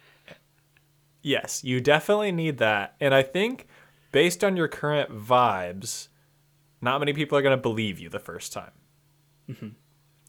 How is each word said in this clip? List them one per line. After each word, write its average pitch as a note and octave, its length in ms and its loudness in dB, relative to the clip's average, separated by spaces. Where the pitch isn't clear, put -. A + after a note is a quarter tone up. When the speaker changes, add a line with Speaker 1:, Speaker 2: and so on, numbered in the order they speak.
Speaker 1:
Yes, - 420 -4
you B2+ 160 -2
definitely F#3 520 2
need D#3+ 260 -2
that. A2 420 0
And C#3 140 4
I C3+ 80 6
think G#3 440 -4
based E3+ 320 2
on F#3+ 120 2
your D#3+ 120 0
current D3 420 -2
vibes, G#2+ 960 0
not B2+ 180 0
many D3 140 0
people D3 260 0
are C#3 40 2
gonna C3+ 140 4
believe A2 420 -2
you E2+ 100 -16
the F#2+ 100 -8
first - 340 -14
time. - 200 -12
Speaker 2:
Mm-hmm. A2+ 200 -12